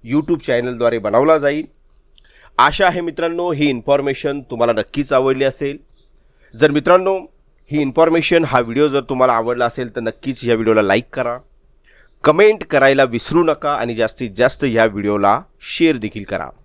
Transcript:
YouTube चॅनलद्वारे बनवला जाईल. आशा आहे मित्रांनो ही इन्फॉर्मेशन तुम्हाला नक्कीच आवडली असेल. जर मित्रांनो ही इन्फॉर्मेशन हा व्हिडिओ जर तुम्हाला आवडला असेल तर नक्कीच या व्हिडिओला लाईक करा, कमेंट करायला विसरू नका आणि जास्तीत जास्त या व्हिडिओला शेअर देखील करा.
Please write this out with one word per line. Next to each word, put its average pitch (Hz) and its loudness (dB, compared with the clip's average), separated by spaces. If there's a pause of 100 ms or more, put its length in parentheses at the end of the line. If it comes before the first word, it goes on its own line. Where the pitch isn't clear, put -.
YouTube 147 -2
चॅनलद्वारे 120 -2
बनवला 123 2
जाईल. 147 -2 (920)
आशा 151 2
आहे 175 0
मित्रांनो 170 -4
ही 147 0
इन्फॉर्मेशन 139 -2
तुम्हाला 120 -2
नक्कीच 131 -4
आवडली 135 0
असेल. 139 -4 (760)
जर 143 4
मित्रांनो 185 2 (540)
ही 147 -2
इन्फॉर्मेशन 160 2
हा 127 2
व्हिडिओ 123 0
जर 139 -2
तुम्हाला 127 0
आवडला 120 -2
असेल 120 -6
तर 123 -6
नक्कीच 117 -8
या 117 0
व्हिडिओला 110 2
लाईक 101 0
करा, 120 -6 (880)
कमेंट 175 4
करायला 135 4
विसरू 127 -2
नका 147 -2
आणि 120 -4
जास्तीत 113 -4
जास्त 120 0
या 113 2
व्हिडिओला 104 0 (280)
शेअर 160 0
देखील 104 -10
करा. 87 -8 (160)